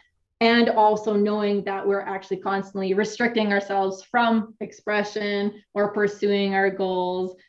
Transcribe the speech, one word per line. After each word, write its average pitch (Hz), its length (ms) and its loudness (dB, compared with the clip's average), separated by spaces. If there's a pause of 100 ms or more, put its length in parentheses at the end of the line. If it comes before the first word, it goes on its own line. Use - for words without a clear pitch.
(420)
And 233 300 4
also 214 440 2
knowing 208 500 0
that 196 220 -4
we're 196 140 0
actually 196 360 -6
constantly 190 580 -2
restricting 214 580 0
ourselves 196 480 0
from 226 600 0
expression 208 1000 -4 (140)
or 202 180 0
pursuing 202 640 0
our 196 160 2
goals 185 640 -4 (140)